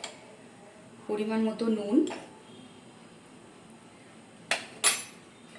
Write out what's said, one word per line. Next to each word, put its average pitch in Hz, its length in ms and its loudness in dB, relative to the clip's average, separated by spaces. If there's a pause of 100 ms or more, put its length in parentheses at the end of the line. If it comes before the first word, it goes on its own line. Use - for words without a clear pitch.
(1080)
পরিমাণ 214 400 2
মতো 220 160 0 (120)
নুন। 208 200 4 (3500)